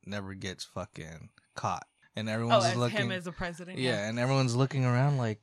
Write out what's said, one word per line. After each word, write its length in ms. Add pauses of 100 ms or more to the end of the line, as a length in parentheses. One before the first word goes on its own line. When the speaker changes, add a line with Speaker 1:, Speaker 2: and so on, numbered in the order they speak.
Speaker 1:
never 280
gets 320
fucking 640 (260)
caught. 320 (300)
And 100
everyone's 380
Speaker 2:
Oh, 20
as 80
Speaker 1:
looking 220
Speaker 2:
him 160
as 140
a 40
president, 480
Speaker 1:
Yeah, 120
Speaker 2:
yeah. 180
Speaker 1:
and 100
everyone's 340
looking 300
around 340
like, 260